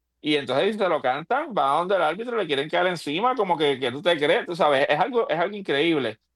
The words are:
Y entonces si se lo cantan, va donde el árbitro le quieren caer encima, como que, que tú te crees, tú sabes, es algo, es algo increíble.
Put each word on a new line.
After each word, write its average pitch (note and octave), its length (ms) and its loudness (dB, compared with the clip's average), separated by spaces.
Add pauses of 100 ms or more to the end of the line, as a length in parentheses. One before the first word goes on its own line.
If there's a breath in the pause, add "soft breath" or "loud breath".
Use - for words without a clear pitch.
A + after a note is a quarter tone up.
(220)
Y D3+ 140 0
entonces C#3+ 360 0
si G#3 60 -8
se F#3+ 100 0
lo D3+ 140 0
cantan, G#3 540 -2
va C#3+ 220 2
donde F3+ 180 0
el F3+ 60 2
árbitro A3 340 -2
le G3+ 100 -2
quieren C#3+ 220 -2
caer F3 180 2
encima, F3+ 480 -2
como F#3 240 0
que, C#3+ 200 2
que B2+ 120 -2
tú C3+ 100 -8
te F3 160 2
crees, D#3 300 2
tú F3 100 -6
sabes, D3 320 4
es D3 100 2
algo, A#3 300 0
es D#3 100 0
algo F#3+ 180 -2
increíble. D3+ 600 0 (180)